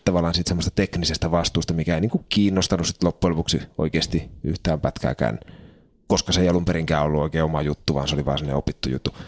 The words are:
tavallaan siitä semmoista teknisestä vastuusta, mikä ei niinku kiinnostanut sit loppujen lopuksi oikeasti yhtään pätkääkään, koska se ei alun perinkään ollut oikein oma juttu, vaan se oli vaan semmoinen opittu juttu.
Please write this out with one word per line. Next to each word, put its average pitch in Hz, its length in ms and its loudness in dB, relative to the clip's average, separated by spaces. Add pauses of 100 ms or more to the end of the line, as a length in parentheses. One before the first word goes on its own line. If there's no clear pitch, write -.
tavallaan 85 280 2
siitä 87 160 0
semmoista 85 260 0
teknisestä 85 560 0
vastuusta, 85 420 0
mikä 80 220 0
ei 80 60 0
niinku 117 280 0
kiinnostanut 95 580 2
sit - 160 -4
loppujen 87 280 2
lopuksi 82 300 -2 (160)
oikeasti 78 520 -2 (140)
yhtään 78 380 -2
pätkääkään, - 580 -2 (680)
koska - 240 0
se 92 100 2
ei 90 80 4
alun 87 160 2
perinkään 80 380 0
ollut 76 180 2
oikein 78 220 0
oma 78 180 0
juttu, 73 320 -2
vaan 69 140 0
se 71 80 -2
oli 71 100 -2
vaan 69 120 0
semmoinen 71 200 -2
opittu 67 320 -4
juttu. - 260 -4 (120)